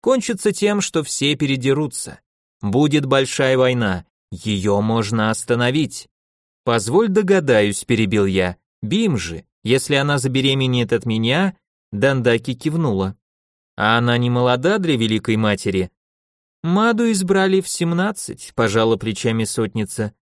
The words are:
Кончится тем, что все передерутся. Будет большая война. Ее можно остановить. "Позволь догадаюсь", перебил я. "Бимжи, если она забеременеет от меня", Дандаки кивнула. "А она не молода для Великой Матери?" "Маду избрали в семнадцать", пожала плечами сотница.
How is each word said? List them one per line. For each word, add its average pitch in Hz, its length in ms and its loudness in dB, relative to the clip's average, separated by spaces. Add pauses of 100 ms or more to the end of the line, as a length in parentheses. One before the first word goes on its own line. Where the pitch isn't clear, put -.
Кончится 226 500 0
тем, 208 300 0
что 160 220 -2
все 143 320 -2
передерутся. 135 840 -2 (420)
Будет 139 460 2
большая 135 500 2
война. 120 480 0 (260)
Ее 101 500 0
можно 110 480 0
остановить. 123 760 -2 (560)
"Позволь 120 440 2
догадаюсь", 170 800 2
перебил 107 420 2
я. 92 300 0 (260)
"Бимжи, 110 640 -2 (180)
если 131 320 0
она 143 240 0
забеременеет 127 720 0
от 113 120 -2
меня", 120 500 0 (360)
Дандаки 120 640 0
кивнула. 117 640 -2 (600)
"А 110 200 2
она 120 200 2
не 123 120 0
молода 123 480 0
для 165 180 0
Великой 110 420 0
Матери?" 98 520 -2 (720)
"Маду 220 500 2
избрали 190 500 2
в - 60 -10
семнадцать", - 840 -4
пожала 113 420 2
плечами 113 480 -2
сотница. 107 800 -4